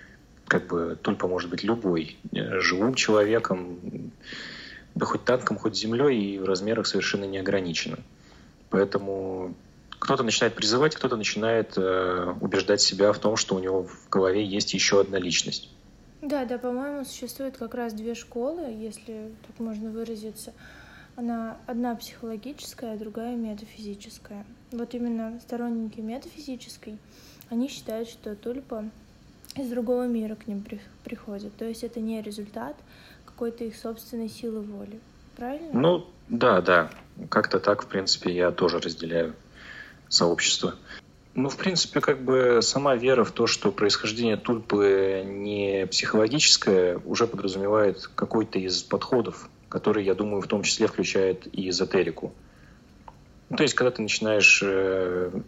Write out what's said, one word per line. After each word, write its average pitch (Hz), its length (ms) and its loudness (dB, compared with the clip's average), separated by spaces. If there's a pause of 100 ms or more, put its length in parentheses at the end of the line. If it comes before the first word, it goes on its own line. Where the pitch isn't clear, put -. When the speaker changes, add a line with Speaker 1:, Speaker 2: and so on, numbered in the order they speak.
(460)
Speaker 1:
Как - 220 0
бы 85 340 -4
Тульпа 101 240 -2
может 90 240 -4
быть - 140 -6
любой, 95 520 0 (160)
э, 95 280 -2
живым 92 340 2
человеком, 104 1160 0 (840)
да - 100 -2
хоть - 200 -2
танком, 120 340 0
хоть 101 180 -2
землёй, 120 400 2
и 101 220 -2
в 95 60 -4
размерах 101 420 0
совершенно 98 380 -2
не 98 140 -6
ограничено. 92 600 -2 (720)
Поэтому 95 840 0 (440)
кто-то 135 240 2
начинает 113 320 2
призывать, 123 400 2
кто-то 123 220 -2
начинает, 110 600 0
э, 92 640 0
убеждать 101 400 2
себя 101 320 6
в 101 60 -6
том, 107 180 2
что - 200 0
у - 20 0
него 92 240 0
в - 260 -16
голове 95 360 4
есть 98 300 -2
ещё 98 260 6
одна 95 180 2
личность. - 520 -2 (520)
Speaker 2:
Да, 285 220 -2
да, 240 140 -4
по-моему, 262 460 -4
существует 262 520 -10
как 233 180 -10
раз 240 200 -4
две 220 200 -6
школы, 269 480 -6
если 220 680 -10 (160)
так - 140 -14
можно 220 300 -6
выразиться. 220 640 -10 (640)
Она 233 400 -4 (100)
одна 240 280 -2
психологическая, 226 1000 -12
а - 20 -8
другая 220 400 -8
метафизическая. 208 1080 -10 (280)
Вот 233 220 -6
именно 233 460 -4
сторонники 233 600 -6
метафизической, 240 1000 -12 (520)
они 240 180 0
считают, 226 400 -8
что - 260 -12
Тульпа 233 500 -8 (720)
из 269 120 -4
другого 247 380 0
мира 220 280 -2
к - 140 -16
ним 202 140 -6
при-, 208 180 -12 (240)
приходит. 208 520 -12
То - 80 -8
есть 226 200 -8
это 233 160 -8
не 220 220 -4
результат 214 540 -10 (480)
какой-то 233 400 -6
их 220 120 -8
собственной 226 520 -8
силы 220 320 -6
воли. 208 400 -12 (360)
Правильно? 311 360 -8
Speaker 1:
Ну, 165 340 4 (220)
да, 117 320 6
да. 87 300 6 (400)
Как-то 104 280 2
так, 101 240 2
в - 40 -14
принципе, 95 460 -2
я 87 200 2
тоже 85 260 2
разделяю 82 560 -2 (720)
сообщество. - 680 2 (600)
Ну, 131 140 2
в 135 80 -4
принципе, - 440 0
как 135 220 2
бы 127 400 6
сама 143 340 2
вера 123 280 6
в 95 80 -2
то, 117 140 2
что - 260 2
происхождение 107 640 0
Тульпы 101 880 4
не 98 600 -2
психологическое, 98 1160 4
уже 95 220 2
подразумевает 98 880 2
какой-то - 440 0
из 92 240 -2
подходов, 101 680 -2 (200)
который, 104 360 0
я 95 100 4
думаю, 104 280 0
в - 60 -8
том 101 140 0
числе 107 260 2
включает 95 640 2
и 92 160 -4
эзотерику. 87 640 0 (1160)
Ну, - 60 -4
то - 60 2
есть, 139 120 4
когда 123 180 4
ты - 100 -4
начинаешь, 107 640 4
э, 95 640 2 (180)